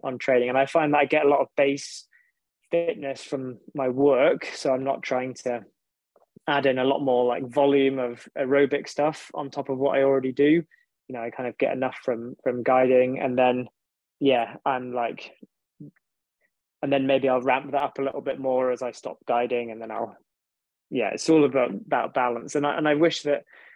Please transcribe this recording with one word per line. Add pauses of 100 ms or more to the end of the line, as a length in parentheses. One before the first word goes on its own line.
on
training.
And
I
find
that
I
get
a
lot
of (100)
base (640)
fitness
from (160)
my
work.
So
I'm
not
trying (120)
to (840)
add
in
a
lot
more,
like,
volume
of (100)
aerobic
stuff
on
top
of
what
I
already
do. (460)
You
know,
I
kind
of
get
enough
from,
from
guiding,
and
then, (500)
yeah,
I'm
like, (1500)
and
then
maybe
I'll
ramp
that
up
a
little
bit
more
as
I
stop
guiding,
and
then
I'll, (720)
yeah,
it's
all
about,
about
balance.
And
I,
and
I
wish
that (300)